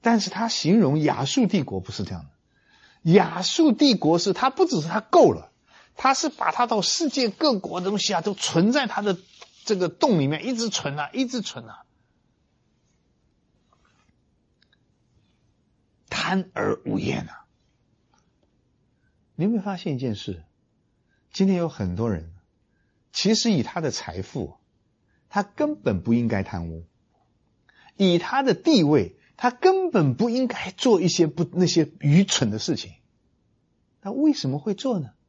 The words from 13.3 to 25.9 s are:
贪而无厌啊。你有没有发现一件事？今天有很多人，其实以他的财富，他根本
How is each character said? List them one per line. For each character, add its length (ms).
贪 420
而 320
无 140
厌 300
啊。 180
你 80
有 60
没 60
有 60
发 140
现 180
一 40
件 180
事？ 280
今 140
天 100
有 120
很 260
多 160
人， 240
其 240
实 160
以 100
他 180
的 120
财 280
富， 360
他 160
根 320
本 260